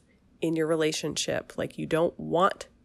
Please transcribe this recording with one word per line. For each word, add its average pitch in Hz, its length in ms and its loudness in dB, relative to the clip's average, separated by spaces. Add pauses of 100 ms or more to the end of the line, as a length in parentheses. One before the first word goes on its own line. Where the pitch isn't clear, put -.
(420)
in 160 140 0
your 156 120 2
relationship. 156 880 -2
Like, - 200 -6
you 151 80 -4
don't 160 340 2
want 160 480 0 (180)